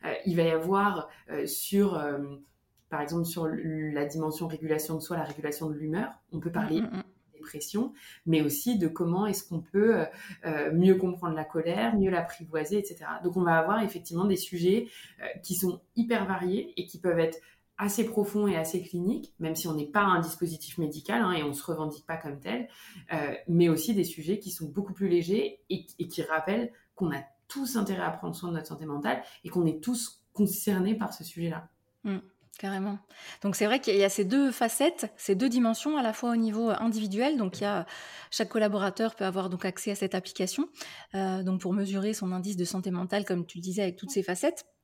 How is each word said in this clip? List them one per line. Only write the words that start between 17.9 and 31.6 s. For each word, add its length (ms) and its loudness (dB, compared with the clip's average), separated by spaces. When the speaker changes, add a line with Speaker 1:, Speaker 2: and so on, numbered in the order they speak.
Speaker 1:
profonds 420 2
et 80 4
assez 280 0
cliniques, 560 -2
même 160 -2
si 120 -4
on 60 0
n'est 180 -2
pas 120 4
un 180 6
dispositif 560 -4
médical, 460 -2
hein, 100 2
et 100 0
on 100 -2
se 100 -8
revendique 420 -6
pas 120 -6
comme 220 -10
tel, 300 -6
euh, 220 -2
mais 200 6
aussi 280 2
des 80 4
sujets 340 -2
qui 140 -8
sont 180 -8
beaucoup 240 -6
plus 160 0
légers 500 2
et, 160 -4
et 100 -4
qui 140 -6
rappellent 500 -2
qu'on 160 0
a 100 -4
tous 280 -6
intérêt 280 0
à 80 -2
prendre 240 -8
soin 140 -6
de 40 -2
notre 140 -6
santé 180 -12
mentale 380 -2
et 60 -10
qu'on 160 2
est 180 2
tous 400 -4
concernés 640 2
par 180 -4
ce 100 -14
sujet-là. 440 -6